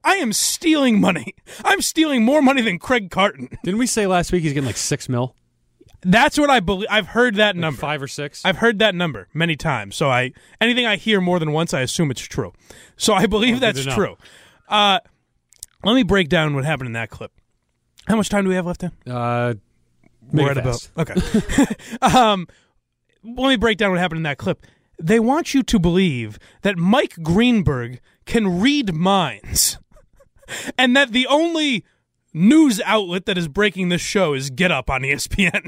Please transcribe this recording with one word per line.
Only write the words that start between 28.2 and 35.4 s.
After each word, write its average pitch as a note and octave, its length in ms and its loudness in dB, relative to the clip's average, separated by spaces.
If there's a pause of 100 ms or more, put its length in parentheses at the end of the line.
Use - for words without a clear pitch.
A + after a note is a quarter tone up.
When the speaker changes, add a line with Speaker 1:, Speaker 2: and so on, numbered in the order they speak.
Speaker 1:
can F#3+ 360 0
read C4 340 0
minds E3 840 -2 (500)
<laughs> - 500 -14
and B3+ 180 2
that C#4 140 2
the B3 160 0
only D4+ 580 0 (500)
news A#3 500 4
outlet F#3+ 420 -2
that F#3 120 -2
is E3+ 100 -4
breaking F#3 400 -2
this F3 140 -2
show F3 320 0
is C3+ 160 -6
Get F3 200 0
Up C#3+ 200 -4
on C3 140 -4
E C#3 80 0
S C#3 140 -6
P F#3+ 200 0